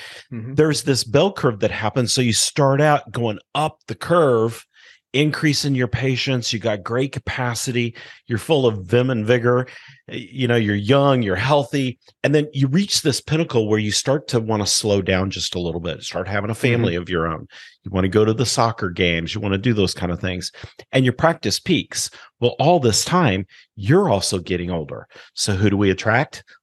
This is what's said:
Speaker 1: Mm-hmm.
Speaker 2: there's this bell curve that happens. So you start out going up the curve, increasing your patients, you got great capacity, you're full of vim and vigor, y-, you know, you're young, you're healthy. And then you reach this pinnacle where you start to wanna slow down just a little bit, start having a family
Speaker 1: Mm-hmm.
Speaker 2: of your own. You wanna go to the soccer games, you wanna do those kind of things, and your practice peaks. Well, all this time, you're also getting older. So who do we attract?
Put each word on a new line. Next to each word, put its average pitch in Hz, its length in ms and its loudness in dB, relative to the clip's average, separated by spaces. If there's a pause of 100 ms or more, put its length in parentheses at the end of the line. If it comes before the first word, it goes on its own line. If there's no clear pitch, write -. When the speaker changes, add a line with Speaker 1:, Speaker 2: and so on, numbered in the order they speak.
(320)
Speaker 1:
Mm-hmm. 120 220 -10
Speaker 2:
there's 151 280 2
this 135 220 0
bell 160 280 2
curve 113 280 -2
that 104 100 2
happens. 113 420 -2
So - 80 0
you 120 140 2
start 135 460 2
out 147 300 2
going 113 280 -4 (160)
up 151 340 -4
the 120 80 -8
curve, 123 680 2 (500)
increasing 143 600 0
your 127 140 0
patients, 127 640 -2
you 110 40 -4
got 104 240 -2
great 131 300 -4
capacity, 120 800 -4 (340)
you're 110 100 -2
full 139 260 2
of 98 220 0
vim 123 240 2
and 110 160 -2
vigor, 123 400 2 (420)
y-, 113 240 -12
you 127 160 0
know, 120 80 4
you're 104 180 2
young, 131 460 4
you're 95 160 0
healthy. 135 600 0 (260)
And 143 100 2
then 151 200 2
you 135 120 2
reach 180 360 0
this 139 180 0
pinnacle 147 480 0
where 107 100 2
you 107 120 0
start 139 380 -2
to 120 120 0
wanna 107 260 -2
slow 101 360 2
down 95 280 0
just - 240 -8
a 92 60 -4
little 85 220 -4
bit, 82 200 -8
start 92 260 -6
having 101 200 -4
a 113 60 -4
family 117 400 0
Speaker 1:
Mm-hmm. 87 80 -4
Speaker 2:
of 85 80 -12
your 82 160 0
own. 80 200 -6 (380)
You - 60 -12
wanna 92 180 0
go 107 160 4
to 110 80 4
the 117 140 0
soccer 113 420 0
games, 85 460 0
you 101 80 -6
wanna 98 160 0
do 117 160 0
those 98 180 2
kind 90 200 -4
of 87 60 -4
things, 90 320 -6 (420)
and 131 120 4
your 123 80 2
practice 160 480 0
peaks. - 480 -2 (320)
Well, 120 180 0
all 165 220 4
this 117 240 2
time, 113 400 2 (320)
you're 151 320 2
also 98 300 0
getting 87 320 -4
older. 69 360 -8 (280)
So - 180 -2
who 101 160 2
do 98 80 2
we 98 140 4
attract? 113 520 -2 (200)